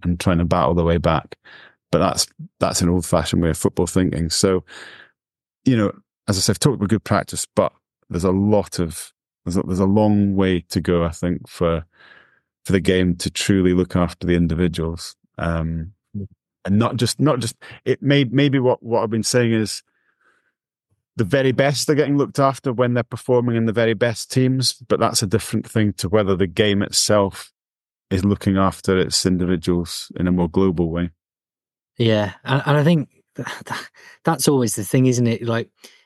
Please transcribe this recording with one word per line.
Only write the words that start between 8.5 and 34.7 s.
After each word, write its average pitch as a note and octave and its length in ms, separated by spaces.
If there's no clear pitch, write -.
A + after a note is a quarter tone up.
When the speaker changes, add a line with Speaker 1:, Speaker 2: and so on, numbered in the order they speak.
Speaker 1:
of, E2 340
there's F2 120
a, G2 60
there's F2+ 180
a F#2+ 60
long G2+ 500
way F#2 240
to F2+ 100
go, E2+ 240
I E2+ 60
think, F2 380
for, E2 360
for - 80
the F#2+ 80
game F2+ 360
to F2 120
truly F#2 460
look F2+ 220
after F2 300
the F2 100
individuals. E2 800
Um, E2 540
Speaker 2:
Mm. G2 100
Speaker 1:
and G2 120
not A2+ 180
just, A#2 240
not C3+ 200
just, B2 160
it - 180
may, C#3+ 220
maybe C3+ 340
what, B2 240
what A2+ 200
I've A2 80
been A2 120
saying A#2 300
is G#2+ 300
the A#2 80
very C3+ 280
best C3+ 360
are D3+ 60
getting C#3+ 240
looked B2+ 200
after C3+ 340
when B2 220
they're A#2+ 80
performing A#2+ 540
in A2+ 100
the A2 60
very A2+ 220
best A2+ 360
teams, C3 440
but F#2+ 260
that's A2+ 220
a G#2+ 40
different G#2 420
thing G#2 260
to - 140
whether G2 280
the F#2+ 100
game G2+ 360
itself - 720
is F#2 140
looking G2 320
after F#2+ 420
its - 260
individuals F2+ 920
in F2+ 120
a F2+ 40
more F2 160
global F2 420
way. F2 200
Speaker 2:
Yeah, G#2+ 380
and, C3+ 220
and D3 100
I D3 80
think D#3+ 240
<laughs> - 880
that's E3 240
always B2+ 280